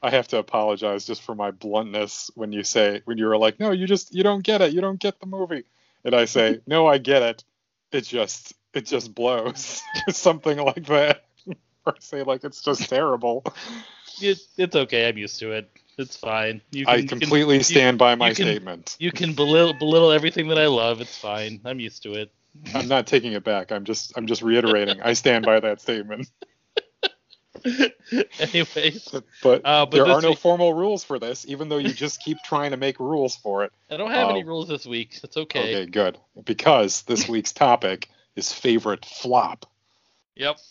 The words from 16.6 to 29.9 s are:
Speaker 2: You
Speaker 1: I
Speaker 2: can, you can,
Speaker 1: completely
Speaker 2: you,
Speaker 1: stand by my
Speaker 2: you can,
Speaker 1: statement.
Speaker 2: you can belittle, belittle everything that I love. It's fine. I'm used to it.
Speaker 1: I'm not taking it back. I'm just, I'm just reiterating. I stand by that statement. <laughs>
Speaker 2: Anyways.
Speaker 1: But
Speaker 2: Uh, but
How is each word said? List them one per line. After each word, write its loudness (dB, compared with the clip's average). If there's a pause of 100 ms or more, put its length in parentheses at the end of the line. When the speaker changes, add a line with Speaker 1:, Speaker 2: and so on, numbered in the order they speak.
Speaker 2:
You -6
Speaker 1:
I 6
Speaker 2:
can, 4
you -6
can, -6
Speaker 1:
completely 4
Speaker 2:
you, 2
Speaker 1:
stand 6
by 8
my 2
Speaker 2:
you -2
can, 0
Speaker 1:
statement. -6
Speaker 2:
you -2
can -4
belittle, 4
belittle 6
everything 0
that 0
I 4
love. 2
It's -12
fine. -8
I'm -10
used -12
to -10
it. -10 (420)
Speaker 1:
I'm -4
not 2
taking 0
it -6
back. -4
I'm -6
just, -8
I'm -8
just -2
reiterating. 2
I 2
stand 2
by 4
that -2
statement. -8 (1400)
<laughs> -6 (720)
Speaker 2:
Anyways. -2 (260)
Speaker 1:
But 6
Speaker 2:
Uh, 4
but -10